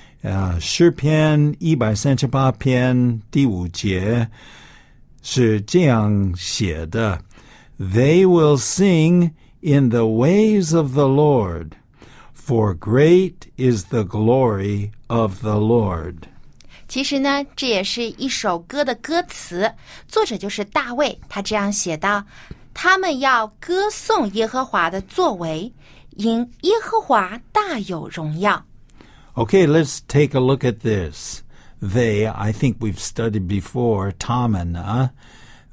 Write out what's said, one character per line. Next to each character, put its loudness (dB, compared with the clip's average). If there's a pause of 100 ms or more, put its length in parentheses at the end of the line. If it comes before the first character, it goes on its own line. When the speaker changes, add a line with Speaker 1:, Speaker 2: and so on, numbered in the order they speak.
(240)
Speaker 1:
Uh, -2
诗 2
篇 2
一 2
百 0
三 0
十 -2
八 0
篇 0
第 2
五 -2
节 -2 (960)
是 0
这 0
样 2
写 -6
的， -2 (580)
"They 4
will 6
sing 4 (300)
in 4
the 2
ways 2
of 0
the 2
Lord, 2 (600)
for 0
great 4 (240)
is 0
the -2
glory 0 (160)
of -2
the -2
Lord." 0 (720)
Speaker 2:
其 -6
实 -2
呢， -2 (100)
这 -6
也 0
是 -6
一 -8
首 -2
歌 -6
的 -2
歌 -4
词， -4 (360)
作 0
者 -8
就 -8
是 -6
大 -4
卫， -2 (120)
他 -8
这 -6
样 -2
写 -4
道 -2 (480)
，"他 2
们 -2
要 2 (140)
歌 -2
颂 -2
耶 0
和 -4
华 0
的 -6
作 -2
为， -6 (440)
因 -2 (120)
耶 0 (100)
和 -2
华 0 (120)
大 -2
有 -8
荣 -8
耀。" 0 (720)
Speaker 1:
Okay, 4
let's 2
take 2
a 2
look 0
at 0
this. -4 (360)
They, 0
I -4
think 0
we've -4
studied -4
before, -2
Taman, -2
huh? -2 (640)